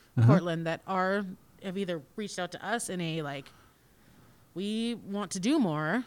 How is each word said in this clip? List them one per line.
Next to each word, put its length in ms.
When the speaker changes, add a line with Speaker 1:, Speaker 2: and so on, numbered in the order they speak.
Speaker 1:
Uh-huh. 120
Speaker 2:
Portland 380
that 200
are, 400
have 140
either 260
reached 220
out 140
to 140
us 220
in 120
a, 220
like, 300
"We 400
want 380
to 80
do 180
more" 480